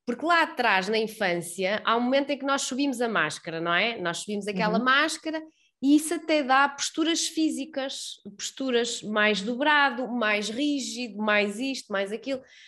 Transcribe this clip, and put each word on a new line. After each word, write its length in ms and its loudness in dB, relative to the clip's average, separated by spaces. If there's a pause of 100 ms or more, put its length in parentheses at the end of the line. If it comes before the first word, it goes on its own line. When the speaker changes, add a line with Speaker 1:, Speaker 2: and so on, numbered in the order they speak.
Speaker 1:
Porque 200 -4
lá 180 4
atrás, 460 2
na 80 0
infância, 880 -2
há 100 4
um 60 0
momento 280 0
em 80 -2
que 80 -10
nós 180 0
subimos 380 -2
a 60 0
máscara, 540 -2
não 120 0
é? 260 0
Nós 200 -4
subimos 280 -6
aquela 300 0
Speaker 2:
Uhum. 80 2
Speaker 1:
máscara 560 0 (420)
E 140 6
isso 160 0
até 280 2
dá 280 4
posturas 580 -2
físicas, 840 -4 (240)
posturas 680 -2
mais 380 2
dobrado, 680 2
mais 420 0
rígido, 680 -4
mais 420 2
isto, 320 -6
mais 220 -2
aquilo. 280 -6 (260)